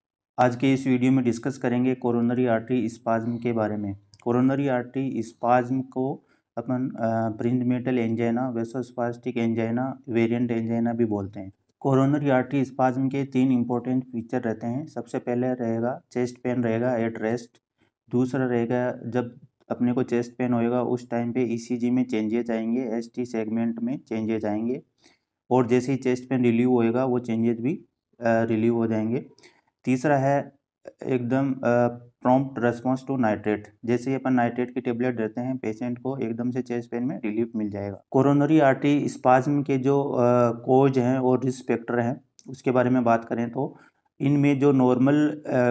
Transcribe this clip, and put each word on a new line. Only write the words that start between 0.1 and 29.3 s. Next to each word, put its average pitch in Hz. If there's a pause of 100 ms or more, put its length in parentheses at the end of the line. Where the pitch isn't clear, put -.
आज 123
के 135
इस 131
वीडियो 127
में 131
डिस्कस 131
करेंगे 127
कोरोनरी 120
आर्टरी 113
स्पाज्म 113
के 120
बारे 107
में। 101 (260)
कोरोनरी 131
आर्टरी 123
स्पाज्म 123
को 131 (340)
अपन, 127
अ, 113
प्रिंजमेटल 123
एंजाइना, 117
vasospastic 120
angina, 117 (160)
वेरिएंट 117
एंजाइना 117
भी 117
बोलते 104
हैं। 95 (280)
कोरोनरी 139
आर्टरी 127
स्पाज्म 131
के 135
तीन 131
इंपॉर्टेंट 123
फीचर 113
रहते 113
हैं। 135
सबसे -
पहले 123
रहेगा 120 (120)
चेस्ट 123
पेन 123
रहेगा 117
at 113
rest। 110 (480)
दूसरा 127
रहेगा 123
जब 120 (320)
अपने 123
को 127
चेस्ट 120
पेन 123
होएगा 120
उस 123
टाइम 117
पे 127
ईसीजी 117
में 127
चेंजेस 117
आएंगे, 113
एसटी 117
सेगमेंट 113
में 123
चेंजेस 110
आएंगे 113 (680)
और 123
जैसे 123
ही 127
चेस्ट 127
पेन 123
रिलीव 120
होएगा 120
वो 123
चेंजेस 113
भी, 139 (460)
अ, 120
रिलीव 113
हो 113
जाएंगे। 110 (580)